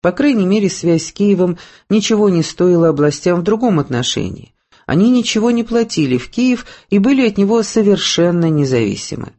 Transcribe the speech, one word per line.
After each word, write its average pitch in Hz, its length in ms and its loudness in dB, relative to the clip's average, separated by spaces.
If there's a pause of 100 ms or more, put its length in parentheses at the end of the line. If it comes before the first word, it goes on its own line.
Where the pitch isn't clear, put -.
По 180 100 0
крайней 247 340 0
мере, 196 240 0
связь 165 380 -2
с - 40 -16
Киевом 185 460 0 (320)
ничего 214 400 2
не 165 140 2
стоила 170 460 2
областям 147 500 0
в 175 40 -6
другом 214 360 0
отношении. 120 720 -6 (320)
Они 196 240 2
ничего 240 420 0
не 233 120 -2
платили 226 540 -2
в - 120 -8
Киев 247 360 -2 (240)
и 202 100 2
были 262 280 2
от 202 100 -2
него 208 260 2
совершенно 175 880 0
независимы. 131 880 -2